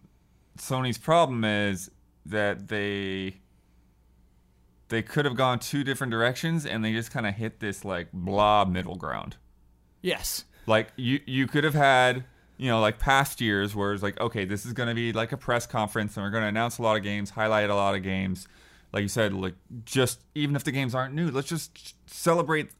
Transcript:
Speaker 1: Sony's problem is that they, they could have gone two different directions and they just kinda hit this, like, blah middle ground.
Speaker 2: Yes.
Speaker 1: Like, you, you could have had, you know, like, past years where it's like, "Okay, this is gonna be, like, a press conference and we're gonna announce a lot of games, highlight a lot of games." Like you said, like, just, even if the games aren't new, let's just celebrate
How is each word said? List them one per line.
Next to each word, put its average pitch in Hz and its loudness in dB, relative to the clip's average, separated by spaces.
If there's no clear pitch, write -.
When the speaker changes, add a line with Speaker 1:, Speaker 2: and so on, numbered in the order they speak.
Speaker 1:
Sony's 127 -2
problem 156 2
is 104 0
that 101 0
they, 98 -4
they 113 0
could 143 -2
have 127 -2
gone 123 2
two 143 -4
different 131 -4
directions 135 0
and 110 -2
they 110 0
just 113 -4
kinda 110 -2
hit 110 -6
this, 101 -6
like, 87 -6
blah 101 4
middle 92 -2
ground. 71 -8
Speaker 2:
Yes. - -4
Speaker 1:
Like, 110 2
you, 131 0
you 131 0
could 147 0
have 151 2
had, 131 6
you 131 -2
know, 113 4
like, 110 4
past 139 2
years 101 0
where 101 0
it's 101 -4
like, 101 -4
"Okay, 110 -2
this 101 -6
is 120 -8
gonna 117 -4
be, 117 -2
like, 113 -2
a 139 -4
press - -2
conference 107 -2
and 104 -6
we're 101 -4
gonna 110 0
announce 113 -2
a 120 -4
lot 110 2
of 101 -2
games, 104 -4
highlight 107 2
a 101 2
lot 98 2
of 92 -4
games." 95 -4
Like 104 0
you 101 -2
said, 107 2
like, 95 -4
just, - 2
even 143 -2
if 135 -4
the 156 -4
games 131 -2
aren't 131 -4
new, 160 0
let's 135 -2
just - -10
celebrate 160 2